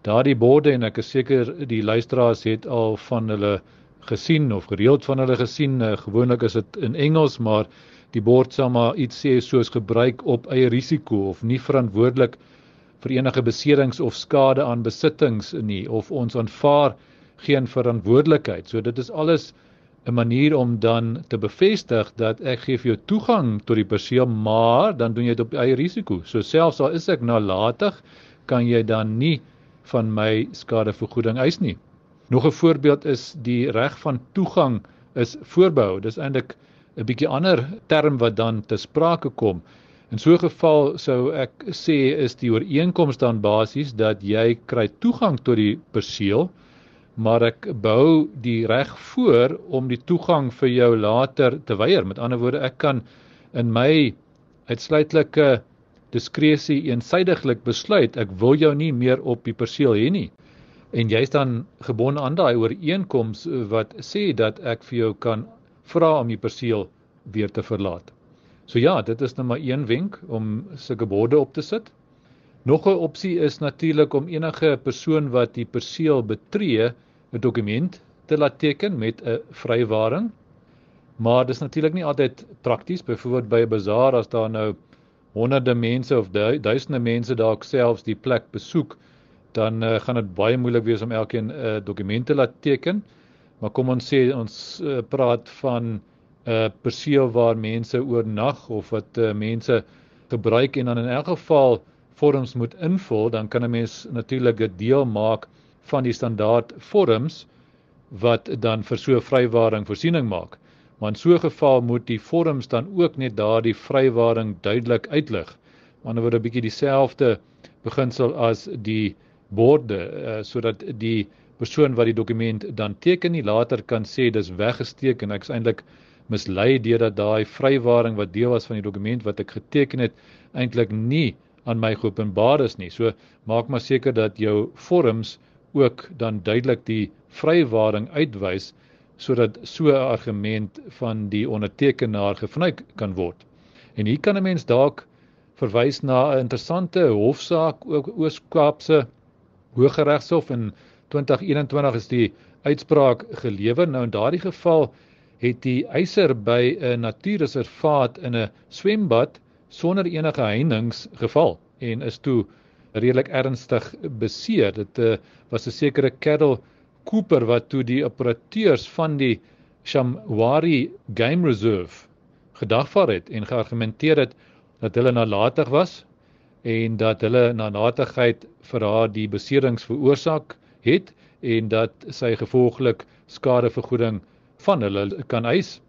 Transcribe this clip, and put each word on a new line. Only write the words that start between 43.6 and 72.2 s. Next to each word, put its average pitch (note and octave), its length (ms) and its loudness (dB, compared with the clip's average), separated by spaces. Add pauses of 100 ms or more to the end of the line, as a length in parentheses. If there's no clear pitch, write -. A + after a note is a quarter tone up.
dat G#2+ 280 0
jy A2+ 440 2
kry A2+ 220 -2 (120)
toegang A3+ 440 0
tot B2 120 2
die G#2+ 240 2 (120)
perseel, G#2+ 580 -2 (680)
maar A2+ 280 2
ek A#2 240 -2 (140)
bou D3+ 460 4 (140)
die A2+ 260 -2
reg B2+ 300 0
voor D#3 640 2 (100)
om C3 180 -2
die B2 180 -4
toegang D#3+ 480 0
vir C3 160 0
jou A#2+ 280 4
later B2+ 680 2
te A2 100 -2
weier. A#2+ 300 2
Met F#2+ 140 -8
ander B2 180 -2
woorde, B2 220 0
ek B2+ 180 -6
kan C#3 240 0 (520)
in A#2 180 0
my C3 420 4 (540)
uitsluitlike D3+ 920 2 (500)
diskresie D3 680 0 (100)
eensydiglik C3+ 760 0
besluit, B2 560 0
ek G2 200 -4
wil B2+ 200 6
jou D3+ 160 4
nie D#3 160 -2
meer B2+ 320 2
op B2 240 -4
die A#2 80 -6
perseel A#2+ 400 0
hê A#2 160 2
nie. F3+ 180 -4 (640)
En A2+ 200 0
jy A2 120 2
is C#3 80 -2
dan B2+ 300 -2 (260)
gebonde C3+ 360 -2
aan C3+ 120 -4
daai C#3+ 240 2
ooreenkoms C3 840 -4 (260)
wat A2 220 -4 (100)
sê G3+ 320 -4
dat G#2+ 320 -2
ek A#2 220 -6
vir A#2 80 -6
jou A2 140 0 (160)
kan A2+ 180 -2 (480)
vra D#3+ 260 4
om A#2 120 -4
die G#2+ 80 -6
perseel A2 500 -4 (420)
weer G#2 200 -4
te G#2 120 -6
verlaat. F#2+ 480 -6 (560)
So A#2+ 120 0
ja, D3+ 240 4
dit A2+ 200 -6
is - 140 -6
nou B2+ 100 -6
maar C3+ 160 -4
een C3 240 -4
wenk E3 400 -2
om G#2+ 240 -6 (240)
sulke A#2 320 -6
borde A2+ 320 2
op - 160 -2
te D3+ 80 -8
sit. A3 280 -8 (720)